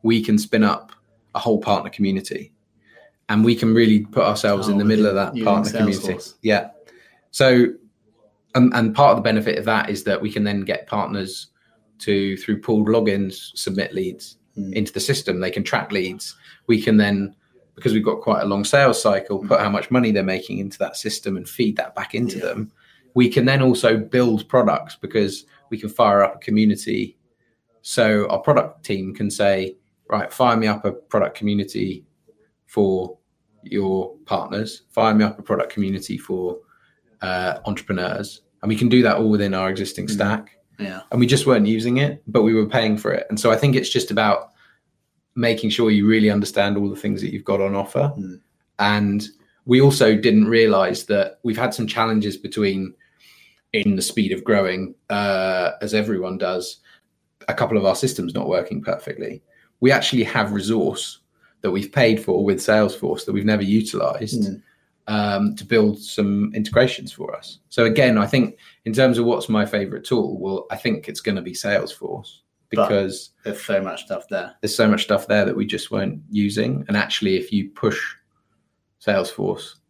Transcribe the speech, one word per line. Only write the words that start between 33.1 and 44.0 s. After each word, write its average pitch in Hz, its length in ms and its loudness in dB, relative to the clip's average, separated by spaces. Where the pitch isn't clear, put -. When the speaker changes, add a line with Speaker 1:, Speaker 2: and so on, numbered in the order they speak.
Speaker 1:
your 95 520 -4
partners, 104 640 -6
fire 110 240 2
me 107 120 6
up 107 120 -4
a 101 60 -18
product - 300 -2
community 98 440 -4
for, 90 420 -6
uh, 92 440 -4
entrepreneurs." 90 760 -6
And 107 60 -2
we 110 60 2
can 117 140 2
do 123 140 6
that - 140 4
all 110 120 2
within 101 240 2
our 95 160 -2
existing 95 380 -6
Speaker 2:
Mm. 107 40 -6
Speaker 1:
stack. 104 400 -2
Speaker 2:
Yeah. 95 220 -10
Speaker 1:
And 120 80 0
we 120 80 6
just 135 180 2
weren't 113 220 4
using 113 300 0
it, 147 280 -2
but 110 180 2
we 110 100 4
were 110 120 4
paying 110 320 0
for 101 140 -4
it. - 180 -4
And 107 100 -4
so 113 120 4
I 110 60 4
think 135 180 4
it's - 140 0
just - 220 -2